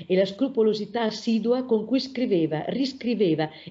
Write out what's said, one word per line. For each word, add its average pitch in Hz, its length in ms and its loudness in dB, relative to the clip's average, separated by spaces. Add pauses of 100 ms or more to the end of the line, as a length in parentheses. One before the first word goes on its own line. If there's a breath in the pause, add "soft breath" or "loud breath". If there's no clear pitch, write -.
e 185 100 2
la 196 80 6
scrupolosità 220 800 0
assidua 226 600 0
con 220 220 2
cui 262 140 2
scriveva, 170 680 0
riscriveva 196 840 0 (200 loud breath)